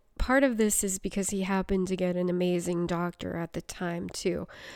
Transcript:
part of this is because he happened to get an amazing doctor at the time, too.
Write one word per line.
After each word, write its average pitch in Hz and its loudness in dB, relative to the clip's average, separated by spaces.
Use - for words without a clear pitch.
part 269 4
of 247 4
this 214 2
is 190 -4
because 196 -2
he 196 0
happened 190 0
to 185 -2
get 180 0
an 180 2
amazing 175 2
doctor 175 -2
at 170 -6
the 165 -4
time, 175 -6
too. 175 -4